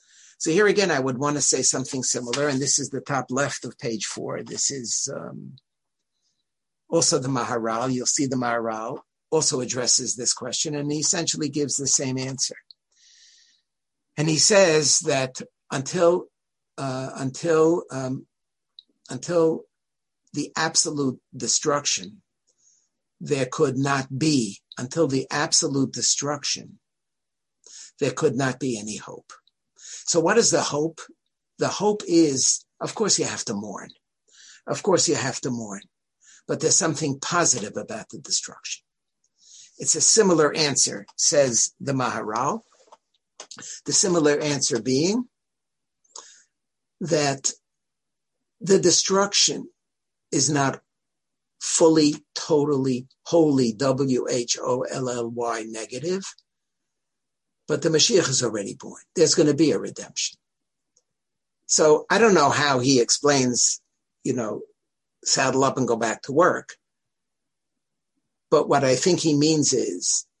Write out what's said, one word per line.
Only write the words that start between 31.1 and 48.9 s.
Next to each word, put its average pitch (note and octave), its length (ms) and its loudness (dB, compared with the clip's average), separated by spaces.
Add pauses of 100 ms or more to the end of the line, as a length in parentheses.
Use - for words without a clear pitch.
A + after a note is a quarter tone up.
The C#3 100 0
hope G#3 380 0
is, D#3 600 2 (140)
of - 140 -8
course - 240 0
you D3 60 -2
have - 220 -6
to A2+ 80 -4
mourn. G2+ 380 -10 (720)
Of - 160 -6
course F3 260 2
you D3+ 60 2
have B2 260 -4
to C#3 100 -4
mourn. G#2+ 320 -8 (640)
But D3 140 -4
there's D3+ 160 2
something D#3 420 0
positive B2 600 0
about G#2+ 320 -10
the A2 80 -14
destruction. - 640 -8 (960)
It's - 160 0
a D#3 80 0
similar D#3+ 520 4
answer, C3 520 0 (100)
says C3+ 640 2
the C3+ 120 -4
Maharal. A#2+ 680 -2 (1300)
The C#3 60 -4
similar D3+ 480 4
answer C#3+ 400 -2
being D#3+ 480 0 (1700)
that D3 500 -2 (1080)
the F#3+ 180 4
destruction F#3+ 920 2 (640)